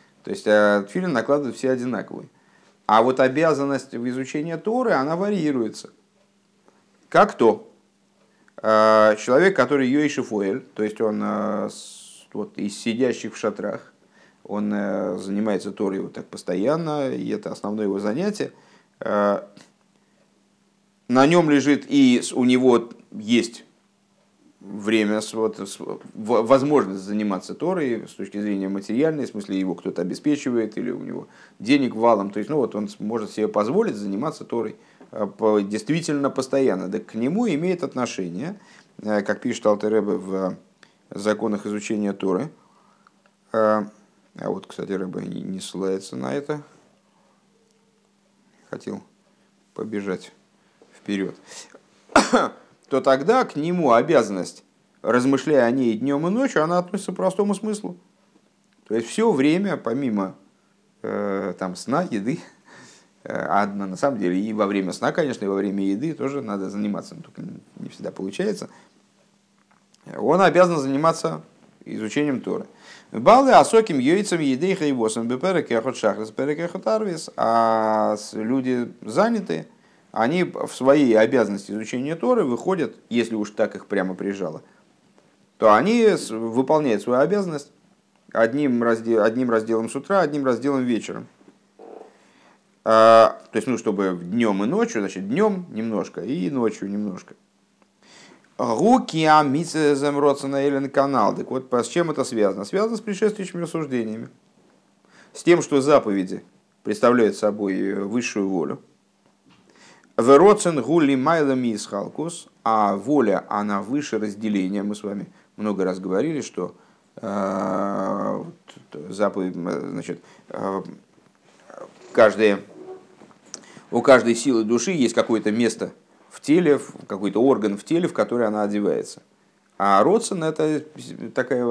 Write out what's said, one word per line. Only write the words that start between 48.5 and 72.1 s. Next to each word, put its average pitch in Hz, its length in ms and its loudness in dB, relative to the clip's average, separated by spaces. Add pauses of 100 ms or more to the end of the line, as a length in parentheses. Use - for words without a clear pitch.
Хотел 101 320 -10 (720)
побежать 104 580 -8 (720)
вперед. 98 320 -4 (800)
<coughs> 180 380 2 (360)
То 135 120 0
тогда 143 440 2
к - 120 -8
нему 160 360 0
обязанность, 113 720 2 (380)
размышляя 131 600 2
о 117 60 2
ней 120 260 0
днем 143 300 -2
и 180 40 0
ночью, 240 320 0
она 170 160 0
относится 185 340 -6
к 190 40 -10
простому 190 380 -2
смыслу. 208 420 -8 (880)
То 107 80 -4
есть 113 140 -2
все 220 240 2
время, 160 440 2
помимо, 110 580 -4 (680)
э, 101 560 -4
там, 92 180 -8
сна, 143 260 -4
еды, 123 380 -6 (840)
э, - 80 -10
а 95 340 0
на, 101 200 -6
на 95 100 -8
самом 139 220 -2
деле 92 200 0
и 110 140 -4
во 107 140 0
время 98 260 -2
сна, 135 200 -2
конечно, 131 320 -4
и 98 40 -4
во 98 60 -2
время 101 300 -2
еды 110 280 -2
тоже 139 300 -6
надо 98 260 -6
заниматься, 101 460 -8
но - 80 -18
только - 200 -18 (340)
не - 120 -14
всегда - 220 -14
получается. 196 580 -6 (1500)
Он 151 220 2
обязан 175 380 4
заниматься 151 640 -2 (420)
изучением 110 580 -4